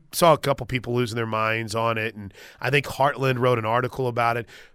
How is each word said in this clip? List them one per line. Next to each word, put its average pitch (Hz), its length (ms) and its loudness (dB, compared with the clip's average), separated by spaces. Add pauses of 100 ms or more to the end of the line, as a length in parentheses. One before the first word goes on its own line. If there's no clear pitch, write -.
(140)
saw 170 200 6
a 139 60 2
couple 131 260 -2
people 120 300 -4
losing 120 200 0
their 117 120 -2
minds 110 480 -2
on 113 240 0
it, 110 160 -4
and 101 180 -12 (260)
I 127 120 -4
think 143 160 0
Heartland 135 500 0
wrote 123 220 2
an 110 60 -2
article 127 420 0
about 117 280 0
it. 120 120 -6 (280)